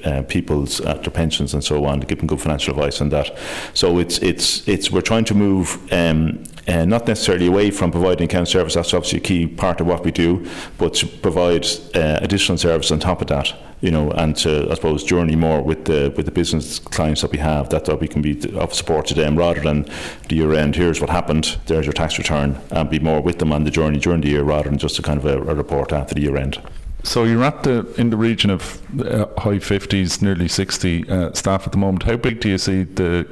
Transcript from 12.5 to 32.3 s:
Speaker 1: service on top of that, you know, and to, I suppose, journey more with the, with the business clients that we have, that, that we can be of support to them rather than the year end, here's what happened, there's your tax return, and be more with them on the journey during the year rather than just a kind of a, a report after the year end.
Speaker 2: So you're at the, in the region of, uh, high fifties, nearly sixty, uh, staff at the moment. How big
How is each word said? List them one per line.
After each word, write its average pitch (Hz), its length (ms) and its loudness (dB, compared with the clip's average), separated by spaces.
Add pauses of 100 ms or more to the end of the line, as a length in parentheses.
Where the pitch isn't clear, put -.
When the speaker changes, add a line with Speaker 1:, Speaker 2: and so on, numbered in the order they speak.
Speaker 1:
service 82 340 0
on 80 80 2
top 87 220 0
of - 60 -2
that, 69 260 -2 (280)
you 92 80 0
know, 78 220 2
and 78 240 0
to, 76 340 2
I 82 60 0
suppose, 76 280 0
journey 85 320 2
more 80 280 2
with 78 220 -2
the, 71 300 2
with 78 120 -2
the - 40 -2
business - 460 -2
clients 78 440 -2
that 82 100 -2
we 73 80 -2
have, 73 300 0
that, 76 160 0
that 76 140 0
we 78 80 -2
can 76 140 -2
be 73 340 -2
of - 200 -4
support 76 320 -2
to 76 80 -4
them 76 200 2
rather 85 240 2
than 73 300 0 (400)
the 78 60 0
year 78 180 4
end, 73 220 2
here's 82 260 2
what 71 80 0
happened, 80 560 0
there's 78 220 0
your 73 60 -2
tax 78 260 -2
return, 71 500 0
and 76 220 -2
be 78 80 0
more 76 220 2
with 85 180 0
them 78 120 2
on 76 120 2
the 73 80 0
journey 78 260 2
during 82 240 2
the 73 80 2
year 71 140 2
rather 73 260 0
than 71 80 0
just 76 220 -2
a - 20 -4
kind 73 160 0
of 69 80 -2
a, 69 160 0
a 78 140 -2
report 71 360 -2
after 71 220 -2
the 73 80 -2
year 69 160 0
end. 67 240 -4 (420)
Speaker 2:
So 120 200 0
you're 117 200 4
at 151 200 0
the, 123 340 0
in 120 140 2
the 110 60 0
region 107 340 2
of, - 280 -4 (220)
uh, 110 240 0 (140)
high 101 180 2
fifties, 95 640 0
nearly 90 260 2
sixty, 85 640 -2
uh, 87 240 0
staff 98 320 0
at - 60 -6
the 101 80 0
moment. 95 240 0
How 120 140 2
big 120 240 -2